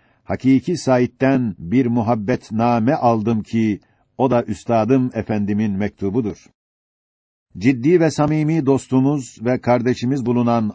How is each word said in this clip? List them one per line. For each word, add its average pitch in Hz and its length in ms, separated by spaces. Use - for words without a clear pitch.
hakiki 131 520
Said'den 127 800
bir 117 280
muhabbetname 117 1080
aldım 113 480
ki 107 380
o 123 120
da 120 140
Üstadım 117 680
Efendimin 104 580
mektubudur. 98 760
Ciddi 135 420
ve 160 100
samimi 151 560
dostumuz 135 760
ve 127 200
kardeşimiz 123 640
bulunan 117 480